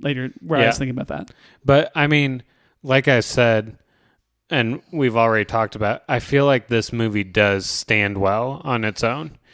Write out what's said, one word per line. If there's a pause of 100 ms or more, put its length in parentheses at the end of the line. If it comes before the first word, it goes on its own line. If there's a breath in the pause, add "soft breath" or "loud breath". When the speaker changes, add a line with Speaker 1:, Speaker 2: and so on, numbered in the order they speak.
Speaker 1:
later (100)
where
I
Speaker 2:
Yeah.
Speaker 1:
was
thinking
about
that. (340 soft breath)
Speaker 2:
But,
I
mean, (400)
like
I
said, (720)
and (100)
we've
already
talked
about,
I
feel
like
this
movie
does
stand
well
on
its
own (140 soft breath)